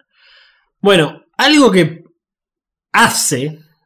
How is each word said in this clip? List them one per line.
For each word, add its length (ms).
Bueno, 400
algo 340
que 320
hace, 680